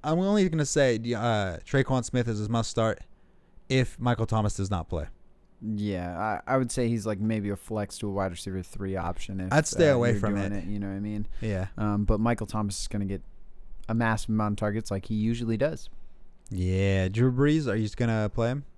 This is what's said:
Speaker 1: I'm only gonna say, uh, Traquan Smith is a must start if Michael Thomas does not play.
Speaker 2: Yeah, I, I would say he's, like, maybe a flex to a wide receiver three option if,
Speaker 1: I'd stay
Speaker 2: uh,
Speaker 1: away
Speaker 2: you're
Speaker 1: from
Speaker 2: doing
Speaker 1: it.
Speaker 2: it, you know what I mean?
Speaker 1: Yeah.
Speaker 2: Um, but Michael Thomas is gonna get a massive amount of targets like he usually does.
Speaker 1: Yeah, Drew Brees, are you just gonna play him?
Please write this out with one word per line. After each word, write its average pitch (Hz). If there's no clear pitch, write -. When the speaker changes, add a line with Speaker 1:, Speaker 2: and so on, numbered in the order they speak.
Speaker 1:
I'm 160
only 196
gonna 160
say, 135
uh, 110
Traquan 131
Smith 120
is 107
a 104
must 113
start 113
if 131
Michael 120
Thomas 107
does 95
not 87
play. 76
Speaker 2:
Yeah, 104
I, 131
I -
would 127
say 120
he's, 113
like, 107
maybe 107
a 98
flex 104
to 107
a -
wide 95
receiver 92
three 95
option 92
if, 92
Speaker 1:
I'd 147
stay -
Speaker 2:
uh, 135
Speaker 1:
away 120
Speaker 2:
you're 101
Speaker 1:
from 104
Speaker 2:
doing 98
Speaker 1:
it. 98
Speaker 2:
it, -
you 101
know 101
what 98
I 98
mean? 107
Speaker 1:
Yeah. 95
Speaker 2:
Um, 104
but 107
Michael 113
Thomas 104
is -
gonna 101
get 95
a 113
massive 113
amount 107
of -
targets 107
like 95
he 110
usually 113
does. 147
Speaker 1:
Yeah, 95
Drew 120
Brees, 147
are 98
you 110
just 104
gonna 110
play 113
him? 139